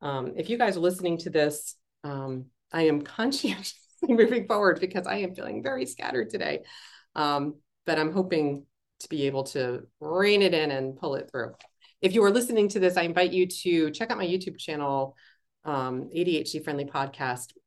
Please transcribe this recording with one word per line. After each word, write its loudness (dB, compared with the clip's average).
Um, -6
if -6
you -2
guys 2
are -4
listening 0
to -8
this, 0
um, -8
I 0
am 4
<laughs> -14
conscientiously -2
moving 6
forward 4
because -2
I -2
am -4
feeling -8
very -4
scattered -4
today. -4
Um, -2
but 0
I'm 0
hoping 0
to -16
be -2
able 0
to -4
rein 4
it 4
in 2
and -4
pull -4
it -10
through. -6
If 2
you 6
are 8
listening 4
to -2
this, 4
I 4
invite 2
you 4
to 0
check -4
out -4
my -2
YouTube -4
channel, -4
um, -4
A 0
D 0
H -6
D -6
Friendly -4
Podcast, -6